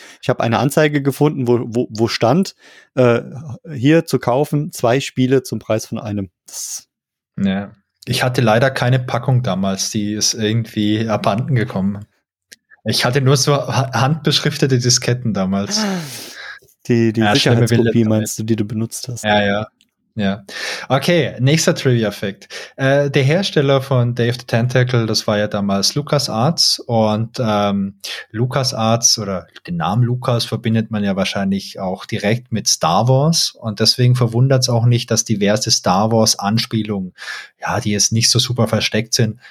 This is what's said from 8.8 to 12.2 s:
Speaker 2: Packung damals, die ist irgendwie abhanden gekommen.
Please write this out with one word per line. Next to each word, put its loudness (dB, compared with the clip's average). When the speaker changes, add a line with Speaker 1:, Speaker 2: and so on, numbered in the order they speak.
Speaker 2:
Packung 0
damals, -2
die -4
ist -2
irgendwie 0
abhanden 0
gekommen. -2